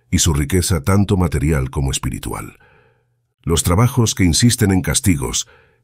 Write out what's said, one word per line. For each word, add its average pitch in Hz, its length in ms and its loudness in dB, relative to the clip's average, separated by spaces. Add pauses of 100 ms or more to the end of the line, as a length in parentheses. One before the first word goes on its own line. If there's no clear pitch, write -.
(100)
y 87 80 2
su 82 140 2
riqueza 78 500 0
tanto 98 340 2
material 71 540 0
como 67 220 -4
espiritual. - 680 -8 (840)
Los 82 200 -2
trabajos 110 540 2
que 95 80 2
insisten 98 480 2
en 92 80 2
castigos, 71 680 -2 (380)